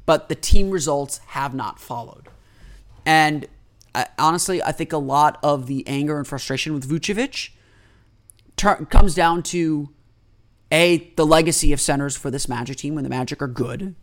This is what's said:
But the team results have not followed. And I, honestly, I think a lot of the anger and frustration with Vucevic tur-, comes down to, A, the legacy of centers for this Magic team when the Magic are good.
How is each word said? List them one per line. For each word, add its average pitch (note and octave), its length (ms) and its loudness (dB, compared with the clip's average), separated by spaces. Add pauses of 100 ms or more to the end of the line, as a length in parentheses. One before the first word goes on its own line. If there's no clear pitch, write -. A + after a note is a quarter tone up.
But D#3 240 0
the D#3 60 -4
team G3 360 6
results C#3+ 560 -4
have C#3 260 -8
not A#2+ 260 -10
followed. - 480 -14 (800)
And D3+ 400 2 (480)
I, - 140 -4 (100)
honestly, E3+ 460 0
I D#3 80 -4
think D#3 220 -8
a D#3 40 -2
lot C#3+ 460 2
of C#3+ 240 0
the C3+ 180 -6
anger D3 320 -4
and C#3+ 80 -8
frustration C3+ 480 -8
with C3 160 -8
Vucevic G3+ 600 -4 (1080)
tur-, G3 300 0
comes - 280 8
down E3+ 300 0
to, D#3 460 -4 (840)
A, E3+ 460 2
the D#3 80 2
legacy D#3+ 460 4
of C#3 80 2
centers C#3+ 360 -2
for C#3 160 -8
this - 180 -6
Magic A#2+ 280 -8
team D3 180 -8
when C#3+ 80 -6
the C3+ 60 -8
Magic B2+ 320 -8
are C#3 60 -6
good. C3 560 -8